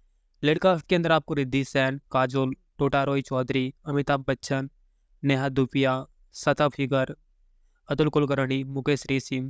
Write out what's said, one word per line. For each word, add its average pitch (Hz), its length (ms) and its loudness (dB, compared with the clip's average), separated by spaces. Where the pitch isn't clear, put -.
लेड 151 160 4
कास्ट 180 280 2
के 185 80 0
अंदर 170 180 2
आपको 156 220 2
रिद्धि 135 300 0
सेन, 135 340 0
काजोल, 131 420 0
टोटा 139 260 2
रॉय 139 180 0
चौधरी, 131 500 -2
अमिताभ 143 420 0
बच्चन, 135 400 -4
नेहा 139 260 0
धूपिया, 131 440 2
सता 147 340 2
फिगर, 131 460 -2
अतुल 151 200 2
कुलकर्णी, 135 580 0
मुकेश 135 400 -2
रेशी, 135 440 -4